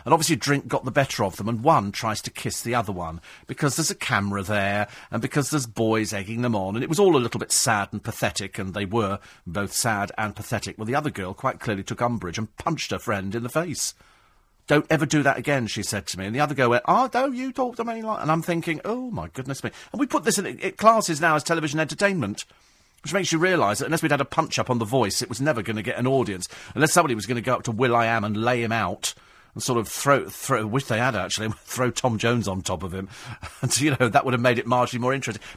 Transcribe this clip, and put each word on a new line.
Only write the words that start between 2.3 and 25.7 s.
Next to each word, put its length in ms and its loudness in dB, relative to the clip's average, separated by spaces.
kiss 300 -6
the 120 -4
other 180 0
one, 300 -8
because 300 -2
there's 160 0
a 40 -6
camera 460 0
there, 460 0
and 100 -4
because 300 0
there's 160 0
boys 460 0
egging 280 -6
them 140 0
on, 180 -2
and 100 -4
it 60 -2
was 100 2
all 160 8
a 60 4
little 180 -2
bit 120 -6
sad 400 2
and 120 -8
pathetic, 540 -4
and 160 -6
they 120 -4
were 340 0
both 260 -4
sad 460 0
and 180 -4
pathetic. 440 -6
Well, 80 -6
the 80 0
other 160 0
girl 240 -6
quite 240 -4
clearly 240 -2
took 180 -6
umbrage 380 -2
and 180 -8
punched 320 -4
her 80 -2
friend 380 -2
in 80 -4
the 60 -6
face. 440 -4
"Don't 240 4
ever 160 4
do 180 4
that 140 4
again," 300 0
she 160 -4
said 240 -4
to 100 -6
me. 80 -4
And 80 -4
the 60 0
other 160 0
girl 140 6
went, 180 4
"Oh, 220 6
don't 260 0
you 160 -6
talk 240 -2
to 80 -2
me 180 -6
like," 200 -4
and 100 2
I'm 100 4
thinking, 440 -2
"Oh, 260 -4
my 160 -4
goodness 340 -8
me." 100 -4
And 80 -4
we 80 2
put 160 0
this 140 2
in, 80 -2
in 320 -4
classes 420 4
now 160 4
as 80 2
television 380 0
entertainment, 640 0
which 120 -6
makes 200 0
you 60 2
realise 400 4
that 80 -2
unless 140 0
we'd 100 2
had 100 4
a 40 -2
punch-up 440 -2
on 100 0
The 60 -2
Voice, 360 2
it 60 -4
was 140 -6
never 200 0
gonna 200 -4